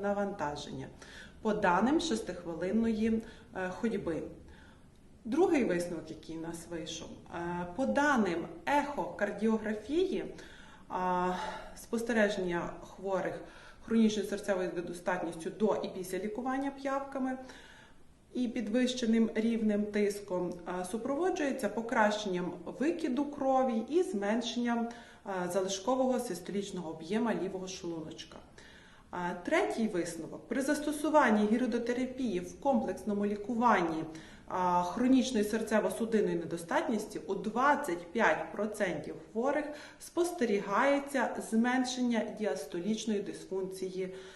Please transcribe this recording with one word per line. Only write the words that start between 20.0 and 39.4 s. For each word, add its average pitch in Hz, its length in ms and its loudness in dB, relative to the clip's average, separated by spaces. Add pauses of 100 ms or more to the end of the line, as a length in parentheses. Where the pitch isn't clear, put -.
а, 180 200 -4
супроводжується 277 840 0
покращенням 208 840 2 (260)
викиду 311 460 0
крові 262 640 2
і 330 140 4
зменшенням, 233 880 0 (360)
а, 185 240 -2
залишкового 247 720 2
систолічного 180 680 -6
об'єму 208 400 0 (120)
лівого 185 260 -6
шлуночка. - 720 -10 (720)
А, 175 200 -4 (140)
третій 320 440 2
висновок. 170 600 -4
При 269 140 0
застосуванні 294 840 4
гіридотерапії 240 920 0
в - 200 -10
комплексному 202 640 0
лікуванні, 202 800 2 (480)
а, 180 300 4
хронічної 240 640 4
серцево-судинної 208 920 2
недостатності 214 800 -2
у 190 160 -4
двадцять 214 760 0
п'ять 190 400 2
процентів 196 640 -2 (180)
хворих 285 320 0 (340)